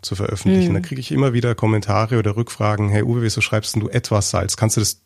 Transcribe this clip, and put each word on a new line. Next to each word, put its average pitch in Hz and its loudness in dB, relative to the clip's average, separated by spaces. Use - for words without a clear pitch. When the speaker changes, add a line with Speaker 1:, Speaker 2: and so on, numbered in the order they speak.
Speaker 1:
zu - -8
veröffentlichen. 175 2
Speaker 2:
Mhm. 165 2
Speaker 1:
Da - 0
kriege 143 -8
ich 123 -8
immer 135 2
wieder 120 0
Kommentare 110 2
oder 104 0
Rückfragen, 107 -2
„Hey 104 2
Uwe, 117 0
wieso 110 0
schreibst - -2
denn 110 0
du 107 -4
etwas 110 0
Salz? 92 -2
Kannst 110 2
du 110 2
das - -2